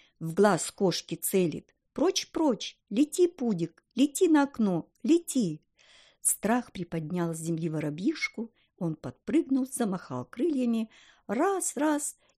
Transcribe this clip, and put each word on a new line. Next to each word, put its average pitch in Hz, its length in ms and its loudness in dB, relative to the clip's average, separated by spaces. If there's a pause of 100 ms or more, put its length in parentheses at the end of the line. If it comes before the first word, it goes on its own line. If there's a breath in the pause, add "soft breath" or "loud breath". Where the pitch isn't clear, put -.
(200 soft breath)
в 160 140 -8
глаз 202 380 4
кошки - 440 0
целит. - 600 -2 (160)
«Прочь, - 400 0
прочь, 302 480 -2 (100)
лети, 294 380 2
Пудик, 208 560 -2 (100)
лети 294 340 2
на 302 160 6
окно, 202 460 0 (140)
лети». 233 580 0 (600 soft breath)
Страх - 500 -2
приподнял 170 640 -4
с 165 40 -10
земли 160 300 -4
воробьишку, 160 840 -4 (240)
он 165 180 -4
подпрыгнул, 262 720 -2
замахал 180 580 -4
крыльями, 247 640 -2 (380 soft breath)
раз, 349 480 -2
раз — 294 400 -2 (220)